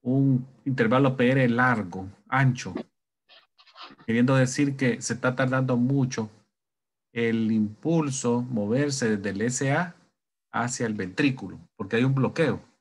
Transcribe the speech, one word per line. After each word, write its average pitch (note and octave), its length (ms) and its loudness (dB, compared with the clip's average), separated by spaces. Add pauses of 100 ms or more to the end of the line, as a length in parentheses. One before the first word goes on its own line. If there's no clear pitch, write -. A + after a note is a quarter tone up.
un C3 460 2 (160)
intervalo C3+ 540 2
P B2 140 2
R C3 180 2
largo, G#2+ 580 -2 (220)
ancho, B2 440 0 (1300)
queriendo B2 300 2
decir C3+ 420 2
que B2 240 0
se - 140 -4
está B2+ 200 -2
tardando C3 400 0
mucho B2+ 560 0 (800)
el A2+ 400 0
impulso B2 920 0
moverse B2 760 0
desde G2 120 -4
el G2 120 -4
S B2+ 300 -2
A E3+ 240 -2 (560)
hacia A#2+ 340 -4
el G#2+ 80 -4
ventrículo, G2 680 -4 (160)
porque G2+ 220 -4
hay B2 80 4
un C3+ 100 2
bloqueo. C3 460 0 (200)